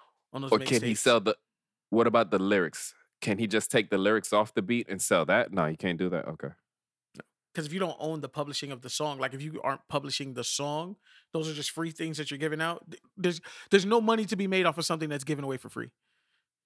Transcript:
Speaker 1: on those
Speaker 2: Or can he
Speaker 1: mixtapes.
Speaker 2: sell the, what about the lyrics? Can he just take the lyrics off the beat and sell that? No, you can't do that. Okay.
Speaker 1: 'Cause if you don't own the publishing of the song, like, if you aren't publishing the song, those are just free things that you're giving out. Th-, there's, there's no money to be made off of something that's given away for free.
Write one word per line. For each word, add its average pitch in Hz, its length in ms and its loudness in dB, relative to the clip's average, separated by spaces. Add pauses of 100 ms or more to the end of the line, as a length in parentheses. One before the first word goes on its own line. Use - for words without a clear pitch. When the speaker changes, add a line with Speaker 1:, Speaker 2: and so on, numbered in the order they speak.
(300)
Speaker 1:
on 135 120 -8
those 135 100 -2
Speaker 2:
Or 135 60 6
can 131 240 2
he 120 100 0
Speaker 1:
mixtapes. 104 60 -4
Speaker 2:
sell 120 220 6
the, 104 180 0 (500)
what 113 180 4
about 113 240 4
the 98 80 4
lyrics? 95 540 0 (280)
Can 104 180 0
he 113 80 0
just 104 240 0
take 110 180 2
the 104 80 2
lyrics 101 380 2
off 107 180 4
the 120 80 -2
beat 117 280 0
and 95 120 -4
sell 87 240 4
that? 101 260 2
No, 92 140 0
you 80 140 -2
can't 87 200 -2
do 90 120 0
that. 87 180 -4
Okay. 78 200 -8 (1080)
Speaker 1:
'Cause 160 120 -6
if 147 60 -12
you 185 60 -4
don't 180 200 -2
own 156 220 -4
the 139 80 -8
publishing 143 440 -6
of 123 100 -14
the 131 80 -12
song, 147 280 -4
like, 131 140 -2
if 135 80 -10
you 151 220 -10
aren't 135 260 -2
publishing 139 460 -4
the 120 100 -6
song, 151 520 -4 (360)
those 160 160 -2
are 156 60 -6
just 147 160 -6
free 165 200 -4
things 160 280 -6
that 147 120 -6
you're 143 60 -6
giving 156 240 -2
out. 170 300 -4
Th-, - 100 -18 (160)
there's, 175 240 0 (300)
there's 185 160 8
no 226 140 6
money 220 260 2
to 190 100 -4
be 196 100 0
made 185 200 4
off 156 100 2
of 165 80 -2
something 160 240 -2
that's 143 160 -4
given 143 200 -2
away 135 120 -4
for - 140 -12
free. 117 200 -8 (760)